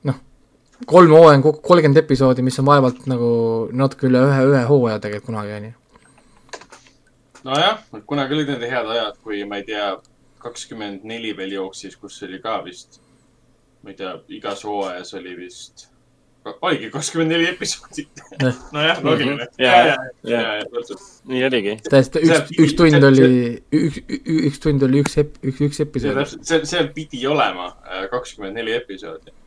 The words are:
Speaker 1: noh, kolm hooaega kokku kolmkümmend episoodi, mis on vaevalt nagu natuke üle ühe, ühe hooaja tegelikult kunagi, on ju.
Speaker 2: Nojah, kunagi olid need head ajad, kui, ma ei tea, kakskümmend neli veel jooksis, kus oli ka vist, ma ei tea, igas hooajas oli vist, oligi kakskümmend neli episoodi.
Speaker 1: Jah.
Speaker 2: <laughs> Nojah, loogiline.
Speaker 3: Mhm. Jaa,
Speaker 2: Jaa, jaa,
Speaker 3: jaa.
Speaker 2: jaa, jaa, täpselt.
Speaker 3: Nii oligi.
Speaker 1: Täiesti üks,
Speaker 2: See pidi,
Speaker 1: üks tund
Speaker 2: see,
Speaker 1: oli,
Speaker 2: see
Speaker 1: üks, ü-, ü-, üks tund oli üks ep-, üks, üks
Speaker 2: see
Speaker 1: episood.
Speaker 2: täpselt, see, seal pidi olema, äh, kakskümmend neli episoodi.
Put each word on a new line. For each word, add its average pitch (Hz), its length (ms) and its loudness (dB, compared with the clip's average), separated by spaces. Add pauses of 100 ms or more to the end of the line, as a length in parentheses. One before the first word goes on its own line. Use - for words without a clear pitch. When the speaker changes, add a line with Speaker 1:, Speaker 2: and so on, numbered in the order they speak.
Speaker 1:
noh, 139 140 -6 (640)
kolm 165 300 8
hooaega 151 300 10
kokku 151 220 2
kolmkümmend 160 360 6
episoodi, 127 420 2
mis 127 160 -2
on 135 80 0
vaevalt 131 400 2
nagu 120 220 -2 (420)
natuke 135 380 -2
üle 127 160 4
ühe, 135 200 2
ühe 135 200 4
hooaja 120 360 2
tegelikult 104 280 -10
kunagi, 107 240 -8
on 104 160 -12
ju. 117 80 -20 (1600)
Speaker 2:
Nojah, 170 380 -2 (240)
kunagi 143 340 -4
olid 143 160 -4
need 120 120 -8
head 120 240 -6
ajad, 110 300 -4
kui, 104 260 -8
ma 101 140 -10
ei 101 80 -12
tea, 104 200 -6 (540)
kakskümmend 107 640 -14
neli 113 280 -10
veel 95 200 -12
jooksis, 95 440 -12
kus - 260 -20
oli 92 160 -14
ka 110 220 -8
vist, - 400 -20 (800)
ma 101 100 -20
ei 95 80 -20
tea, 92 140 -10 (160)
igas - 340 -12
hooajas 95 520 -8
oli 90 200 -14
vist, - 540 -20 (580)
oligi 113 440 -4
kakskümmend 160 400 -4
neli 170 180 0
episoodi. - 560 -10 (260)
Speaker 1:
Jah. 127 340 -2
Speaker 2:
<laughs> - 100 -20
Nojah, 160 280 -2
loogiline. 143 420 -2
Speaker 3:
Mhm. - 180 -6
Jaa, 123 120 4
Speaker 2:
Jaa, 120 100 8
jaa, 131 220 0 (140)
Speaker 3:
jaa. 110 120 -10
Speaker 2:
jaa, 117 220 -4
jaa, 107 120 -8
täpselt. 120 380 -12 (200)
Speaker 3:
Nii 127 200 -4
oligi. 110 380 -2
Speaker 1:
Täiesti 135 360 2
üks, 160 140 4
Speaker 2:
See 156 100 4
pidi, 165 200 0
Speaker 1:
üks 147 120 4
tund 160 220 4
Speaker 2:
see, 139 80 6
Speaker 1:
oli, 135 160 8
Speaker 2:
see 127 640 2
Speaker 1:
üks, 147 180 -4
ü-, - 180 -10
ü-, 160 220 -2
üks 147 180 -2
tund 143 240 0
oli 135 200 2
üks - 160 -4
ep-, 147 200 -2
üks, 131 240 -8
üks 147 160 -4
Speaker 2:
see 147 80 -2
Speaker 1:
episood. 135 320 -4
Speaker 2:
täpselt, - 280 -8
see, 160 180 0
seal 139 260 -4
pidi 151 340 -12
olema, 104 440 -2 (140)
äh, 95 260 -10
kakskümmend 110 500 -10
neli 113 160 -6
episoodi. 95 600 -12 (120)